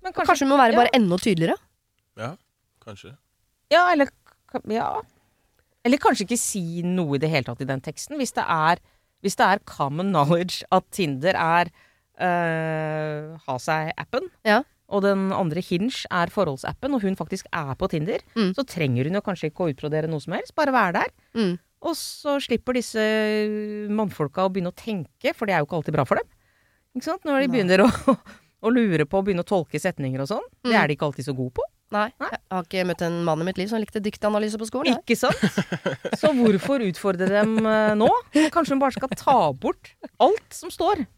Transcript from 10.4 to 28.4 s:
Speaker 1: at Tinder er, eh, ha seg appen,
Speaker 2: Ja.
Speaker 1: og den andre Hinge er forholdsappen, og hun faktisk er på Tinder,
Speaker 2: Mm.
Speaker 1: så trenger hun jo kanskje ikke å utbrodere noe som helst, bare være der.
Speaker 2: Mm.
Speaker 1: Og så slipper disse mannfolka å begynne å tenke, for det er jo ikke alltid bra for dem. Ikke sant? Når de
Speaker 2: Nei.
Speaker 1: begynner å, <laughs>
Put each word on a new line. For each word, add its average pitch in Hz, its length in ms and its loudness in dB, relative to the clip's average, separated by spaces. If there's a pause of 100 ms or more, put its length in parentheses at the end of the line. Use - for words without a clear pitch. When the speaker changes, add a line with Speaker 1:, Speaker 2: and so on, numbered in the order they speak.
Speaker 1:
at 185 220 2
Tinder 151 480 0
er, 170 320 2 (640)
eh, 156 1000 -4 (140)
ha 131 140 -4
seg 156 360 -2
appen, 311 320 -6 (160)
Speaker 2:
Ja. 220 160 4 (280)
Speaker 1:
og 202 160 0
den 196 280 2
andre 170 280 -2
Hinge 190 500 -4
er 175 180 0
forholdsappen, 175 640 -4
og 247 80 0
hun 190 140 -2
faktisk 190 360 -8
er 143 240 -6
på 185 140 -4
Tinder, 156 300 -4 (160)
Speaker 2:
Mm. 190 180 0
Speaker 1:
så 277 120 -4
trenger 131 400 -2
hun 160 80 -4
jo 202 80 -2
kanskje 170 300 -4
ikke - 140 -6
å 151 80 -2
utbrodere 151 360 -4
noe 156 120 -4
som 160 120 -10
helst, 403 220 -8
bare 294 160 2
være 214 220 2
der. 262 160 0 (260)
Speaker 2:
Mm. 185 240 0 (220)
Speaker 1:
Og 320 140 -4
så - 440 -4
slipper 254 340 -2
disse 233 260 -2 (920)
mannfolka 190 560 -2
å 190 60 0
begynne 180 200 -4
å - 40 -16
tenke, 220 600 -6
for - 100 -6
det 196 100 0
er 165 40 2
jo 147 60 0
ikke 165 180 -4
alltid 156 100 -4
bra 147 120 2
for - 100 0
dem. 480 100 -2 (680)
Ikke 254 80 -8
sant? 339 220 -6
Når 277 160 2
de 277 60 2
Speaker 2:
Nei. 247 100 0
Speaker 1:
begynner 185 260 6
å, 240 60 8
<laughs> - 280 2 (460)